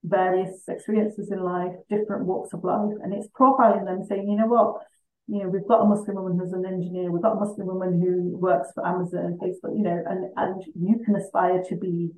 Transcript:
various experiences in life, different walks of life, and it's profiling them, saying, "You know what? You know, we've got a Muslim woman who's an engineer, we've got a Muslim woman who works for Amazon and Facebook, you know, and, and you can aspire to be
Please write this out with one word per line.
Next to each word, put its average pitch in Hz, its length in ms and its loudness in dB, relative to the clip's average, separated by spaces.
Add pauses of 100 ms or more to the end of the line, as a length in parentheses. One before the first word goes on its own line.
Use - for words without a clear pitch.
various 185 640 0
experiences 214 640 -2
in 185 100 -4
life, 180 320 -2 (160)
different 208 360 -2
walks - 280 -2
of - 100 -10
life, 208 380 0
and 190 120 -4
it's 214 160 -6
profiling 233 560 6
them, 190 180 -4
saying, 196 260 -4
"You 208 80 2
know 226 100 2
what? 233 340 4 (460)
You 202 160 -4
know, 185 60 -4
we've 185 180 -2
got 226 140 6
a - 40 4
Muslim 202 300 2
woman 185 240 -2
who's 180 140 -4
an 185 120 -2
engineer, 180 460 -4
we've 170 100 -2
got 220 140 4
a 196 40 -4
Muslim 202 280 -4
woman 185 320 0
who 180 380 0
works 180 360 2
for - 120 -6
Amazon 175 400 -2
and 175 140 -6
Facebook, 180 360 -6
you 208 80 0
know, 170 240 0
and, 185 300 -6
and 185 260 -2 (120)
you 208 280 2
can 202 120 4
aspire 180 520 2
to 180 80 -4
be 170 420 -2